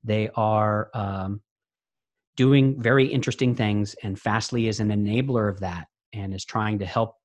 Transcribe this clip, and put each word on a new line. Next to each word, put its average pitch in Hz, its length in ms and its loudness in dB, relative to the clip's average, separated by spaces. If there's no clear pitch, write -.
They 107 320 0
are, 107 580 0
um, 98 480 -6
doing 135 440 4
very 131 240 4
interesting 127 500 0
things, 104 480 0
and 98 160 -6
Fastly 113 480 -2
is 110 140 -2
an 107 80 2
enabler 107 600 0
of 95 120 -8
that 87 260 -8
and 98 200 -8
is 95 120 -10
trying 107 340 -2
to 98 60 -6
help 113 400 -2